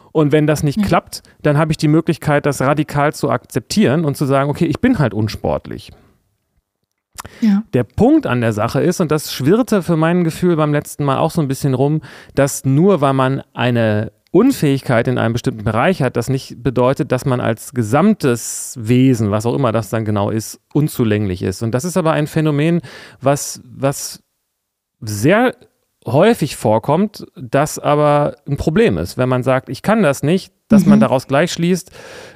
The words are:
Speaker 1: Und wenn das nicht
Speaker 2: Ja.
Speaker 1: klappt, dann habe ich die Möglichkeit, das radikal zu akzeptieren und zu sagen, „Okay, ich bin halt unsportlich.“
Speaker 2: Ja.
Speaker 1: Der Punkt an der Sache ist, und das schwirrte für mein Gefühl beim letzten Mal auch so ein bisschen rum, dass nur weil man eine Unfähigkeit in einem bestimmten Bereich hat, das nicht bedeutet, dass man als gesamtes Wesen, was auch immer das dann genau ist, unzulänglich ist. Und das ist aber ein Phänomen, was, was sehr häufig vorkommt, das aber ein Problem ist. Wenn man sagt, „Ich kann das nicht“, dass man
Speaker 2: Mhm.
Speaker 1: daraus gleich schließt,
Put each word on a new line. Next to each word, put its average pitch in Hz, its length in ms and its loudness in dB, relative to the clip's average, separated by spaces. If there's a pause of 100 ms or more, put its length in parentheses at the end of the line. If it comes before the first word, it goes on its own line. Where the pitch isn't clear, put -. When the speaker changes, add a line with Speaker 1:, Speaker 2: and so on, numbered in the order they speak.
(120)
Speaker 1:
Und 151 180 2
wenn 151 160 2
das 151 160 0
nicht 143 160 -2
Speaker 2:
Ja. 208 80 0
Speaker 1:
klappt, - 380 -4 (180)
dann 147 160 2
habe 160 140 0
ich 156 40 -2
die 156 120 0
Möglichkeit, 151 580 0
das 143 140 -2
radikal 143 520 0
zu - 180 -4
akzeptieren 139 720 0
und 143 120 -2
zu 147 100 -2
sagen, 135 220 2
„Okay, 147 180 -2
ich - 140 -2
bin 247 200 2
halt 127 120 0
unsportlich.“ 92 800 -6 (1500)
Speaker 2:
Ja. 208 220 2 (100)
Speaker 1:
Der 120 120 0
Punkt 233 420 2
an 123 140 0
der 113 120 0
Sache 113 280 -2
ist, 160 200 0
und 160 100 0
das 151 220 -4
schwirrte 196 500 2
für 170 140 0
mein 165 280 2
Gefühl 170 320 0
beim 151 160 0
letzten 147 320 -4
Mal 135 140 0
auch 156 120 0
so - 100 -2
ein 147 80 0
bisschen 135 260 -2
rum, 143 260 0 (340)
dass 135 300 0
nur 156 360 4
weil 139 120 2
man 131 300 0 (120)
eine 113 580 0 (180)
Unfähigkeit 143 800 2
in 127 100 0
einem 113 140 0
bestimmten 117 320 -4
Bereich 120 380 0
hat, 123 140 -2
das 120 120 -4
nicht 131 340 -6
bedeutet, 127 500 0
dass 127 120 -4
man 127 160 0
als 113 320 -4
gesamtes 127 1080 0
Wesen, 120 500 2
was 107 160 -2
auch 123 80 0
immer 139 180 0
das 110 180 -2
dann 113 140 -2
genau 104 260 -2
ist, - 300 -6 (120)
unzulänglich 107 720 0
ist. 98 200 -4
Und 113 100 -4
das 123 120 -2
ist 175 120 -4
aber 160 160 0
ein 147 140 0
Phänomen, 156 540 0 (400)
was, 139 440 -2
was 123 580 -8 (800)
sehr 135 540 0 (520)
häufig 165 500 0
vorkommt, 139 680 -2 (100)
das 139 420 -2
aber 147 580 0 (120)
ein 139 80 -4
Problem 165 420 0
ist. - 180 -6
Wenn 127 120 0
man 127 140 0
sagt, 131 260 -2
„Ich 127 140 -10
kann 220 200 2
das 143 200 0
nicht“, 170 300 -2 (160)
dass 208 160 6
man 208 140 6
Speaker 2:
Mhm. - 20 6
Speaker 1:
daraus 123 260 2
gleich 147 260 0
schließt, 175 380 -2 (460)